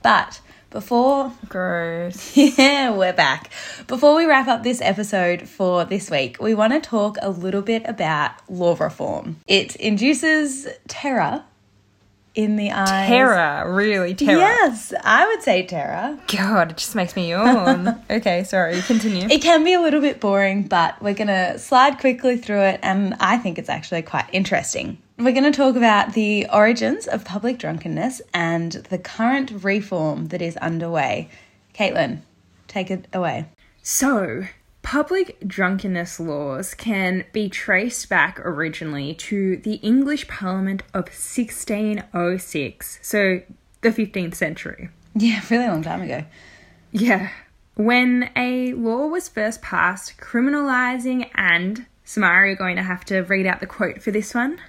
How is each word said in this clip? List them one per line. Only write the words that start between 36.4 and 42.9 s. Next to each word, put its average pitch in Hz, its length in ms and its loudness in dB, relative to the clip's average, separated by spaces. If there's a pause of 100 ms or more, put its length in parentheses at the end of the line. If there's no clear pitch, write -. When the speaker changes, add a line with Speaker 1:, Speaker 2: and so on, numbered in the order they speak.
Speaker 2:
can 190 600 -2
be 208 160 -2
traced 208 580 -2
back 175 320 0
originally 156 760 -6
to 190 420 -4
the 214 160 -6
English 269 540 0
Parliament 190 540 -4 (120)
of 180 180 -4
sixteen 214 880 -4 (120)
oh 175 240 0
six, - 640 -8